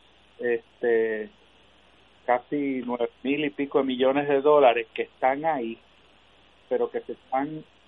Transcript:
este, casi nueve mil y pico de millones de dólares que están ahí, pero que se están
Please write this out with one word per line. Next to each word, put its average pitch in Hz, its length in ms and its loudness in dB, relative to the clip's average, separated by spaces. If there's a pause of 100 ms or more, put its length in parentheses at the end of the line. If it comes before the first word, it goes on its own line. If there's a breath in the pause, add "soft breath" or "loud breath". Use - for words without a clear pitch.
(400)
este, 113 880 -2 (960)
casi 135 600 -2
nueve 120 240 -4 (120)
mil 143 240 -2
y 143 40 -2
pico 143 300 -2
de 131 60 0
millones 131 420 0
de 139 140 2
dólares 135 520 4
que 117 100 -6
están 139 420 -2
ahí, 120 320 -4 (920)
pero 120 200 0
que 117 120 -6
se 120 120 -12
están 151 500 -6 (240)